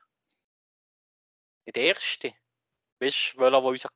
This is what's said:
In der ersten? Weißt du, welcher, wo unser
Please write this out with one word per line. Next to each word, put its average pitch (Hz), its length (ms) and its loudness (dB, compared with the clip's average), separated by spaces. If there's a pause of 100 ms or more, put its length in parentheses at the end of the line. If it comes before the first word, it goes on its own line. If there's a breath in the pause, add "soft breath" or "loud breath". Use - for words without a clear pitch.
(1700)
In - 80 -14
der 123 140 0
ersten? - 460 -4 (680)
Weißt - 340 -2
du, 131 60 -8
welcher, 131 240 6
wo 131 60 0
unser 131 260 -4